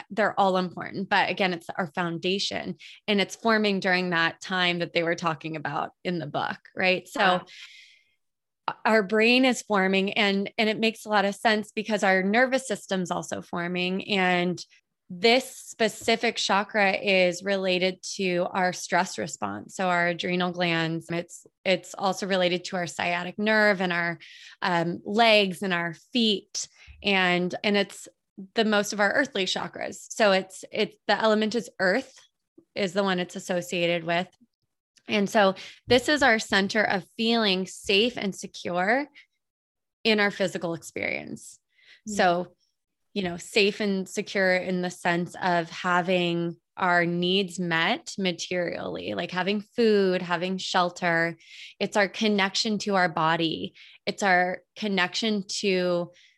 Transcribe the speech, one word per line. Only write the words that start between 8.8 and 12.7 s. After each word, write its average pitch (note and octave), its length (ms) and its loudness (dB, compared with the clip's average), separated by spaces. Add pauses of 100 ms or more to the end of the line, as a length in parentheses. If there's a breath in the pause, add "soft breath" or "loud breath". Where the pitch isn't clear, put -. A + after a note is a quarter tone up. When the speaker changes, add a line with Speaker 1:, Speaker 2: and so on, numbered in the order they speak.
Speaker 1:
our G#3+ 180 4
brain A3 420 4
is B3 180 2
forming, G3 520 2
and, G3+ 440 0
and A3 100 2
it G#3+ 100 -2
makes A3 260 -2
a - 40 -12
lot G#3 160 2
of G3+ 100 -2
sense G#3+ 360 0
because G#3+ 320 -2
our F#3+ 200 4
nervous B3 440 2
system's F#3 440 -4